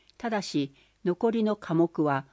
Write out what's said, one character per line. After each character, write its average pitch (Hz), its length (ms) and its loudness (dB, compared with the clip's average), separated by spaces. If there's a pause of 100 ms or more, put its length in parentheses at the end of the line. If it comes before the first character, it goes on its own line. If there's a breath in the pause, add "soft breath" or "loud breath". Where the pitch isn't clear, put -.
(180)
た 240 120 -6
だ 214 140 -2
し、 139 300 -4 (320)
残 190 260 0
り 220 120 0
の 214 120 0
科 - 180 -8
目 165 300 2
は 139 300 0